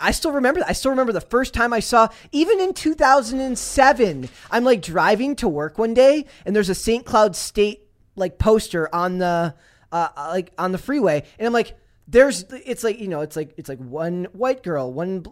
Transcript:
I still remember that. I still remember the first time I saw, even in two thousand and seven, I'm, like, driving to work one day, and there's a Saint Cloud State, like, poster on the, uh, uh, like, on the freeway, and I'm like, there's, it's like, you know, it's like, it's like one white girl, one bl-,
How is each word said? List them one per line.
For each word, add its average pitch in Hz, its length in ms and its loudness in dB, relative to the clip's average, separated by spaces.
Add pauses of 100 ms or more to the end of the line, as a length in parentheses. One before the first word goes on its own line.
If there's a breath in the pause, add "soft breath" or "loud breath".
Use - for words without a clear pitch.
I 170 100 0
still 320 200 -2
remember 277 280 0
that. - 100 -4
I 175 40 -2
still - 180 -4
remember 254 220 0
the 170 80 -4
first 254 320 -2
time 240 180 0
I 233 80 0
saw, 226 280 4 (240 loud breath)
even 349 280 2
in 370 140 0
two 311 220 -2
thousand 262 460 4
and 262 160 -4
seven, 226 720 2 (220 loud breath)
I'm, 233 160 0
like, 240 160 4
driving 196 560 0
to 247 100 -2
work 151 300 -4
one 226 160 0
day, 269 320 6 (200 loud breath)
and 202 100 -2
there's 202 140 0
a 185 60 -2
Saint 233 300 -2
Cloud 214 300 2
State, - 520 -2 (280)
like, 185 240 -4
poster 208 540 0
on 180 260 -2
the, 170 340 -2 (380 soft breath)
uh, 165 160 -2 (100)
uh, 143 140 -10
like, 180 260 -6
on 185 160 -2
the 185 60 -6
freeway, 190 440 -2 (140 soft breath)
and 220 80 -4
I'm 233 80 -2
like, 233 240 -2 (300)
there's, 233 360 4 (220)
it's 254 180 -8
like, 226 160 -2
you 208 80 -10
know, 160 140 -4
it's 151 140 -8
like, 156 220 -8
it's 160 100 -16
like 135 120 -12
one 160 540 -8
white 226 280 -4
girl, 139 320 -6
one 180 280 -6
bl-, 151 100 -18